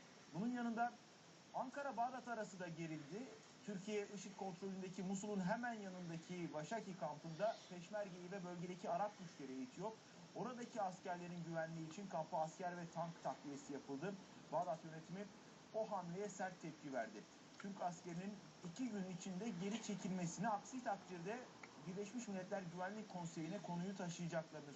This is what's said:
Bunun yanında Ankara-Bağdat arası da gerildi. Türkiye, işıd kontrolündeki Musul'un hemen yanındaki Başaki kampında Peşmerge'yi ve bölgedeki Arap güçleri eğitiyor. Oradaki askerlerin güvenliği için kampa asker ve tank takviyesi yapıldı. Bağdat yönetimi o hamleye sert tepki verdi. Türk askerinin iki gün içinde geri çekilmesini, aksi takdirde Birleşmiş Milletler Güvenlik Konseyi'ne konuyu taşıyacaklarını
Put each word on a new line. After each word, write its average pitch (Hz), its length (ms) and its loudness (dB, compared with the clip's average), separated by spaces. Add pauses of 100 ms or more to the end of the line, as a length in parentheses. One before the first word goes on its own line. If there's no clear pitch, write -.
(340)
Bunun 190 140 4
yanında 233 440 4 (640)
Ankara-Bağdat 254 720 2
arası 214 320 0
da 180 80 0
gerildi. 160 560 0 (420)
Türkiye, 208 500 2
işıd 190 220 -4
kontrolündeki 190 640 -2
Musul'un 196 360 4
hemen 233 340 6
yanındaki 180 800 -2
Başaki 202 440 0
kampında 165 580 2 (140)
Peşmerge'yi 180 640 -2
ve 196 140 -2
bölgedeki 175 440 -2
Arap 190 300 4
güçleri 160 320 -6
eğitiyor. 131 400 -2 (440)
Oradaki 233 460 0
askerlerin 175 600 0
güvenliği 165 460 0
için 202 180 -4
kampa 165 320 2
asker 175 380 2
ve 170 160 -2
tank 165 300 0
takviyesi 143 500 -2
yapıldı. 139 400 0 (380)
Bağdat 170 340 4
yönetimi 165 400 -4 (480)
o 208 180 4
hamleye 190 380 2
sert 185 320 -2
tepki 147 320 -4
verdi. 107 300 2 (360)
Türk 196 220 -4
askerinin 180 520 0 (380)
iki 254 180 2
gün 208 140 2 (140)
içinde 190 320 0 (120)
geri 202 220 2
çekilmesini, 185 680 4
aksi 226 340 2
takdirde 196 560 0 (480)
Birleşmiş 202 400 0
Milletler 190 340 2 (120)
Güvenlik 190 360 0
Konseyi'ne 175 520 0
konuyu 175 360 2
taşıyacaklarını 160 800 0